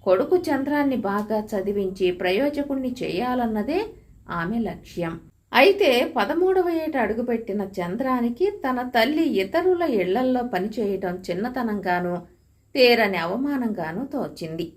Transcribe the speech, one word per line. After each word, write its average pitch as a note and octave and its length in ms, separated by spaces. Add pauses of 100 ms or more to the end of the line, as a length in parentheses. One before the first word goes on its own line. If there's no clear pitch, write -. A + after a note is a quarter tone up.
కొడుకు G3+ 340
చంద్రాన్ని C#4+ 580
బాగా G#3+ 440
చదివించి F#3+ 720
ప్రయోజకుణ్ణి C4 920
చేయాలన్నదే A#3 800 (440)
ఆమె F3 300
లక్ష్యం. E3+ 600 (340)
అయితే C#4+ 640
పదమూడవ F4 520
ఏట D#4 280
అడుగుపెట్టిన A3+ 640
చంద్రానికి A#3+ 920 (180)
తన B3 120
తల్లి B3+ 420
ఇతరుల E4+ 580
ఇళ్లల్లో B3 640
పనిచేయటం G3 760 (100)
చిన్నతనంగానూ F#3 880 (580)
తీరని A3+ 420
అవమానంగానూ G#3+ 880
తోచింది. E3 720